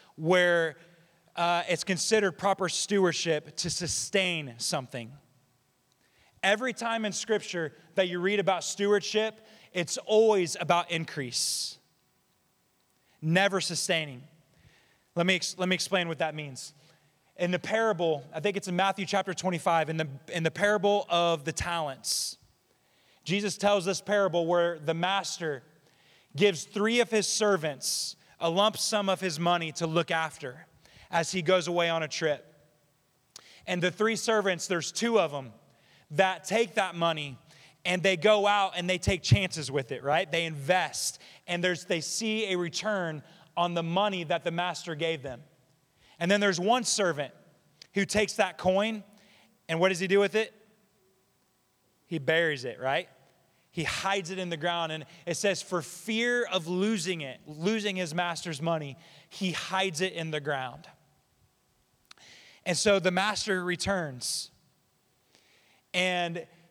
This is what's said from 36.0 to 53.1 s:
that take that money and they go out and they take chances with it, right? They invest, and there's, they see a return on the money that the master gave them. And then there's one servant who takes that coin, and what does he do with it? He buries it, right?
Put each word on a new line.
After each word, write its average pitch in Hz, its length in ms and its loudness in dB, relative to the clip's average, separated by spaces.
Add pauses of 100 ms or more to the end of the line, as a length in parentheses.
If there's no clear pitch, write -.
that 185 320 2
take 208 320 0
that 190 180 0
money 156 460 -2 (440)
and 180 200 0
they 190 120 4
go 202 300 6
out 202 300 2
and 175 120 -4
they 180 120 0
take 196 240 0
chances 165 480 2
with 135 200 -2
it, 120 120 -6
right? 151 280 0
They 165 140 0
invest, 156 760 -2 (280)
and 175 160 -2
there's, 180 220 0
they 170 160 -2
see 214 520 -2
a 180 40 0
return 175 640 -4 (340)
on 175 160 0
the 165 100 0
money 180 420 0
that 165 180 -2
the 175 80 -2
master 175 420 -4
gave 156 300 -4
them. 131 180 -10 (800)
And 170 100 0
then 202 120 4
there's 190 180 2
one 226 240 2
servant 151 500 0 (600)
who 196 100 2
takes 208 280 0
that 185 260 0
coin, 202 440 0 (640)
and 165 120 -2
what 185 100 6
does 175 100 0
he 190 80 0
do 196 120 6
with 202 160 4
it? - 180 0 (1500)
He 165 140 -6
buries 151 460 0
it, 110 140 -8
right? 139 300 -2 (640)